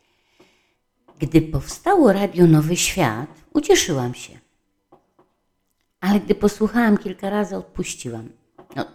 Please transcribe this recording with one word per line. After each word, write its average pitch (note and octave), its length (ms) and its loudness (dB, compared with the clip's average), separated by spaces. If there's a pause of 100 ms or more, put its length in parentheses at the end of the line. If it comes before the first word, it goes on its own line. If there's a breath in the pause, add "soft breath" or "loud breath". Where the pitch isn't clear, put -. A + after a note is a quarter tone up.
(1200)
Gdy D#3 220 2
powstało F#3+ 720 2
Radio F3+ 340 4
Nowy D#3 280 4
Świat, C3 520 -2 (260)
ucieszyłam D3 600 0
się. - 200 -20 (1700)
Ale G3+ 200 0
gdy G3+ 160 -2
posłuchałam G#3+ 640 0
kilka G3 320 -8
razy, G3 280 -4
odpuściłam. A#2 720 -12 (460)
No, C#3 200 -8